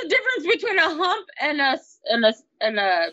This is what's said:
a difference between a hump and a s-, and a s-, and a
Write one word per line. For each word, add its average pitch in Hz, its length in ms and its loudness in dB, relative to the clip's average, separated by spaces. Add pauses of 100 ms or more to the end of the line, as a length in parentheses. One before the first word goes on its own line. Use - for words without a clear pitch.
a 330 40 -10
difference 480 380 0
between 392 320 0
a 330 160 2
hump 359 340 -2 (120)
and 294 200 -2
a 277 40 0
s-, - 400 -4
and 226 200 0
a 214 40 8
s-, 226 140 -2 (180)
and 220 180 -2
a 180 340 2